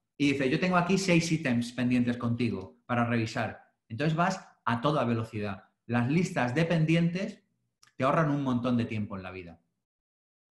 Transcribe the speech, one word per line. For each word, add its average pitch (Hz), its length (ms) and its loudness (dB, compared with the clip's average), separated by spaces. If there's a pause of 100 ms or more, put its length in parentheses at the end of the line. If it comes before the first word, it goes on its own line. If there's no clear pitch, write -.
(160)
y 143 160 2
dices, 135 160 0
"Yo 151 120 2
tengo 180 160 2
aquí 175 200 4
seis 170 360 4
ítems 120 400 0
pendientes 123 440 2
contigo 117 680 -2
para 120 180 0
revisar". 113 600 -4 (240)
Entonces 147 260 -2
vas 180 320 -2 (180)
a 120 160 0
toda 143 240 2
velocidad. 110 600 -4 (220)
Las 120 220 0
listas 143 460 0
de 160 100 2
pendientes 170 800 0 (540)
te 127 80 -2
ahorran 151 260 2
un 143 140 0
montón 123 320 0
de 113 80 2
tiempo 104 320 -6
en 92 80 -10
la 92 80 -12
vida. 87 260 -14 (920)